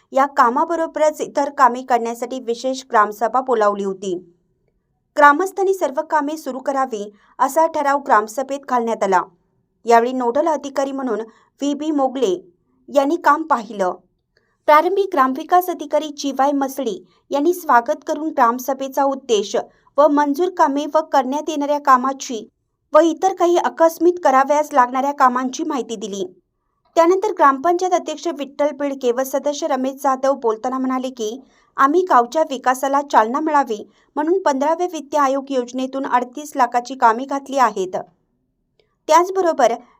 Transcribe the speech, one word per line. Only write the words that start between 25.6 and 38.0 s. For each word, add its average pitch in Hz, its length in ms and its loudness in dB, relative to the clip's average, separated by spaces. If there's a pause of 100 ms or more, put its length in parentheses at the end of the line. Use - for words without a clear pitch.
माहिती 254 320 -6
दिली. 196 380 -8 (640)
त्यानंतर 381 360 4
ग्रामपंचायत 339 600 2
अध्यक्ष 302 340 -4
विठ्ठल 285 440 -4
बिडके 277 400 -2
व 247 120 -2
सदस्य 285 440 -4
रमेश 269 260 -2 (100)
जाधव 269 300 0
बोलताना 247 440 -4
म्हणाले 262 320 -4
की, 240 320 -8 (360)
"आम्ही 285 240 4
गावच्या 294 400 2
विकासाला 269 600 0 (100)
चालना 240 280 2
मिळावी 277 500 -2 (260)
म्हणून 330 260 0
पंधराव्या 311 520 0
वित्त 285 220 -8
आयोग 269 340 0
योजनेतून 262 560 -6
अडतीस 269 500 -4
लाखाची 247 400 0
कामे 247 300 2
घातली 277 320 -6
आहेत. 202 380 0 (1120)